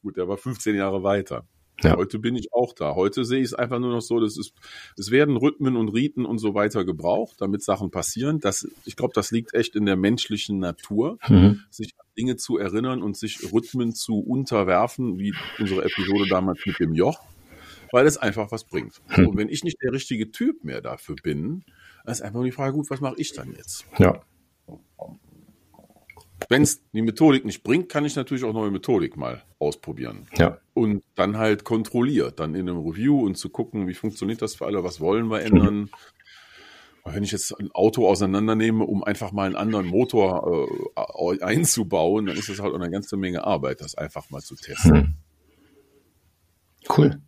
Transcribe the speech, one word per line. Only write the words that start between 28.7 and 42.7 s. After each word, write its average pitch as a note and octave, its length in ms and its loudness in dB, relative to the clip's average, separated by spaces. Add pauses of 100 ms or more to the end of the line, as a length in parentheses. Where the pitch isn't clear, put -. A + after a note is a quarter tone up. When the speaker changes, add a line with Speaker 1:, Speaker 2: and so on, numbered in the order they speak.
Speaker 1:
Methodik G2 460 -2
mal B1 260 -8 (160)
ausprobieren. B1 680 -6 (100)
Speaker 2:
Ja. - 220 4 (140)
Speaker 1:
Und G#2+ 320 0 (100)
dann G2 220 0
halt G#2+ 280 2
kontrolliert, A#2 760 0
dann D#2 140 -4
in F#2 140 -4
einem F2 100 -4
Review G#2 420 2
und G2 160 0
zu - 140 -10
gucken, G#2 360 -4
wie F2+ 80 -6
funktioniert A2 460 -6
das A2 140 -4
für - 100 -8
alle, G2+ 180 -2
was F2 180 -6
wollen G#2+ 280 2
wir G#2+ 100 -2
Speaker 2:
Mhm. E2 60 -4
Speaker 1:
ändern. G2+ 460 4 (1120)
Und - 120 -12
wenn G2+ 80 -2
ich G2+ 80 -4
jetzt - 300 -6
ein G2 120 -8
Auto G2+ 360 4
auseinandernehme, G#2+ 760 2
um G2 200 -2
einfach G2+ 280 -4
mal G2 120 -2
einen F#2+ 100 -2
anderen G2+ 320 -2
Motor, F#2 800 2 (300)
äh, - 40 -4
au-, F2+ 400 -2
einzubauen, G2+ 840 2
dann D#2+ 100 -4
ist G#2 120 -8
das G2 100 -8
halt G2+ 160 -4